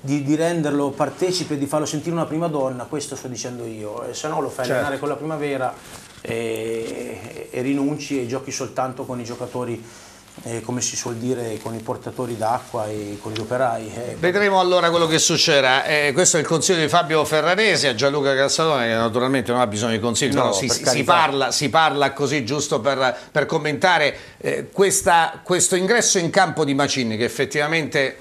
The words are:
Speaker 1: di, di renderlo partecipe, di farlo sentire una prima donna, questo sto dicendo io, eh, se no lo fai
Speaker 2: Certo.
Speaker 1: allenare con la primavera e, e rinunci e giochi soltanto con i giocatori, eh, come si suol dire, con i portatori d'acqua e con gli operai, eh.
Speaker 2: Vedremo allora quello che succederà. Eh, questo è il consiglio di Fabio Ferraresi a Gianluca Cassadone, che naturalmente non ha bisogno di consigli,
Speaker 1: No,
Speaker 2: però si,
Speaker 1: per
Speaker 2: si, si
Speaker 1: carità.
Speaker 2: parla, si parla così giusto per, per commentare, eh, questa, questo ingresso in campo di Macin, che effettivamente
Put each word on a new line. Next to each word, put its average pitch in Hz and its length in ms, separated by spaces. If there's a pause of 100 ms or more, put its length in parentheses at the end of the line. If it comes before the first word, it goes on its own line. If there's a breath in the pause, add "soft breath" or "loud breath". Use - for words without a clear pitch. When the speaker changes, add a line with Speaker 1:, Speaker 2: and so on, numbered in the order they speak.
Speaker 1:
di, 143 180
di 147 120
renderlo 147 540
partecipe, 156 680
di 139 80
farlo 151 200
sentire 156 280
una 160 120
prima 160 220
donna, 131 380
questo 143 300
sto 131 140
dicendo 123 360
io, 110 380
eh, 123 100
se - 140
no 160 140
lo 131 80
fai 123 160
Speaker 2:
Certo. 127 80
Speaker 1:
allenare 139 260
con 143 80
la 147 80
primavera 143 580 (480 loud breath)
e, 113 1300
e 127 100
rinunci 139 580
e 120 80
giochi 131 240
soltanto 131 540
con 123 140
i 120 40
giocatori, 120 580 (600 loud breath)
eh, 117 180
come 120 200
si - 160
suol 120 180
dire, 117 460
con 113 140
i 110 40
portatori 120 560
d'acqua 110 520
e 104 340
con 110 100
gli 110 80
operai, 113 560
eh. 117 240
Speaker 2:
Vedremo 190 400
allora 180 300
quello 170 180
che 156 120
succederà. 135 680
Eh, 147 260
questo 170 260
è - 40
il 135 60
consiglio 165 320
di 151 100
Fabio 160 340
Ferraresi 156 640
a 123 80
Gianluca 139 400
Cassadone, 139 520
che 113 80
naturalmente 120 580
non 123 80
ha 120 60
bisogno 107 260
di 110 60
consigli, 117 340
Speaker 1:
No, - 80
Speaker 2:
però 120 120
si, 98 120
Speaker 1:
per 120 100
Speaker 2:
si, - 40
si - 60
Speaker 1:
carità. 139 280
Speaker 2:
parla, 139 380
si 139 180
parla 143 440
così 143 300
giusto 143 380
per, 131 340 (160 loud breath)
per 143 140
commentare, 151 680 (240 loud breath)
eh, 139 320
questa, 175 720
questo 180 320
ingresso 202 420
in 165 120
campo 160 360
di 139 80
Macin, 135 420
che 110 80
effettivamente 147 960